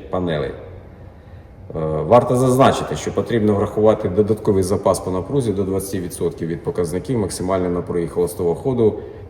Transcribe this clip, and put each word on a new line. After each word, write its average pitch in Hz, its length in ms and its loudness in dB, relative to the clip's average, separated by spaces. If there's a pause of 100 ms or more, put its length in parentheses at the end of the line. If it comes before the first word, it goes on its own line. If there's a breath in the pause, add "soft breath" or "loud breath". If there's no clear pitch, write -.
панелей. 85 420 -2 (1200 soft breath)
Е, 80 40 -2 (280)
варто 117 280 4
зазначити, 127 600 4
що - 160 -6
потрібно 104 440 2
врахувати 107 540 2
додатковий 98 540 2
запас 92 360 2
по 92 120 -4
напрузі 110 400 -2
до 98 120 -2
двадцяти 95 360 -2
відсотків 85 480 -4
від 82 160 -6
показників 90 560 -2
максимальної 90 520 0
напруги 87 360 -2
холостого 85 480 0
ходу 117 380 2 (360 loud breath)